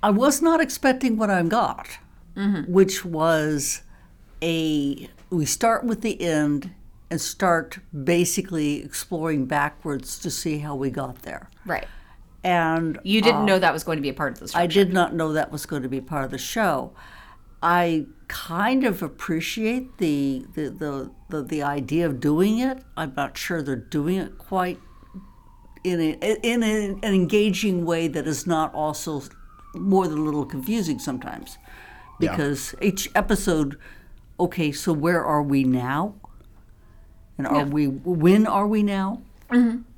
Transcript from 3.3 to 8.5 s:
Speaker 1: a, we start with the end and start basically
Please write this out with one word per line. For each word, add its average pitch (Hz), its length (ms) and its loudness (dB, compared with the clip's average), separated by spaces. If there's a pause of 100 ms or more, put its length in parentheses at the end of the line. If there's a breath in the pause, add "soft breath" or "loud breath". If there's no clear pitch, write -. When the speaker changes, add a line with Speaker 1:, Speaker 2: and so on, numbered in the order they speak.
Speaker 1:
a, 156 680 -2 (200)
we 165 160 0
start - 380 0
with 220 160 -2
the 220 220 -2
end 151 500 0 (380)
and 160 100 -2
start - 600 0 (260)
basically 170 800 0